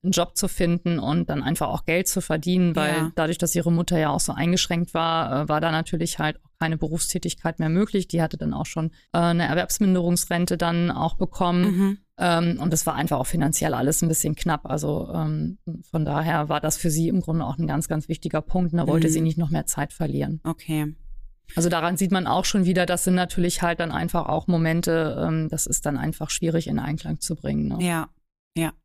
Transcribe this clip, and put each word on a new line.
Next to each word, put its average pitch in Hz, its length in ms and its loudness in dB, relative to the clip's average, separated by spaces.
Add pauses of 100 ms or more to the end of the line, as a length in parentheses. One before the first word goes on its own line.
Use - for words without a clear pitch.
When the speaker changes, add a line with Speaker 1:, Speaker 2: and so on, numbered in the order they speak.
Speaker 1:
einen 185 80 0
Job 175 240 0
zu - 140 0
finden 170 500 0
und 165 300 0
dann 147 140 -2
einfach 156 260 -2
auch - 160 -4
Geld 175 240 0
zu 190 100 -2
verdienen, 175 560 2
weil 151 180 2
Speaker 2:
Ja. 160 220 0
Speaker 1:
dadurch, 165 220 0
dass 170 180 0
ihre 170 160 2
Mutter 170 260 2
ja 156 120 2
auch 147 100 0
so - 140 0
eingeschränkt 170 600 0
war, 165 520 0
äh, - 40 -6
war 151 120 2
da 165 100 2
natürlich 160 480 -2
halt 156 240 0
auch - 60 -20 (100)
keine 160 180 0
Berufstätigkeit 165 800 -4
mehr 160 120 0
möglich. 190 400 2
Die 170 120 0
hatte 160 160 0
dann 156 160 2
auch 147 120 -4
schon, 160 260 -4 (220)
äh, 170 60 2
eine 170 280 4
Erwerbsminderungsrente 175 1080 2
dann 170 340 2
auch - 240 0
bekommen. 180 480 2
Speaker 2:
Mhm. 196 340 2 (200)
Speaker 1:
Ähm, 170 440 2
und 151 120 0
es 156 120 0
war 165 100 -2
einfach 151 240 0
auch 127 80 -2
finanziell 156 460 0
alles 127 280 0
ein 165 60 2
bisschen 156 280 0
knapp. 160 300 -2
Also, 147 480 -4
ähm, 156 440 -2 (340)
von 156 140 0
daher 151 420 0
war 151 140 -2
das 156 160 0
für 175 120 0
sie 165 200 2
im 185 120 2
Grunde 165 240 -2
auch 135 120 -4
ein 160 100 -2
ganz, 151 220 -2
ganz 156 180 -2
wichtiger 156 340 -4
Punkt. 180 300 0
Und 175 60 0
da 170 100 2
wollte 165 220 4
sie 156 100 2
Speaker 2:
Mhm. 160 60 2
Speaker 1:
nicht 160 120 0
noch 165 120 0
mehr 156 160 -2
Zeit - 280 -4
verlieren. 143 500 -2
Speaker 2:
Okay. 156 520 -4 (600)
Speaker 1:
Also 170 140 4
daran 170 280 0
sieht 185 140 2
man 185 140 2
auch 180 200 2
schon 190 200 4
wieder, 180 200 4
das 175 180 0
sind 180 120 4
natürlich 180 460 2
halt 170 180 0
dann 165 120 -2
einfach 170 360 0
auch 156 200 0
Momente, 165 800 2
ähm, 160 220 0
das - 180 -4
ist - 180 -4
dann 147 120 0
einfach 151 340 -4
schwierig 165 360 0
in 147 120 -2
Einklang 156 400 -6
zu - 160 -4
bringen, 143 320 -2
ne? 135 140 -4
Speaker 2:
Ja, 170 280 -2 (480)
ja. 165 160 -2 (120)